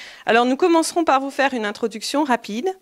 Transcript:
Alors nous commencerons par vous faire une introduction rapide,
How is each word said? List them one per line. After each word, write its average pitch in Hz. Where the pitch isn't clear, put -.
Alors 233
nous 254
commencerons 339
par 269
vous 277
faire 269
une 220
introduction 220
rapide, 240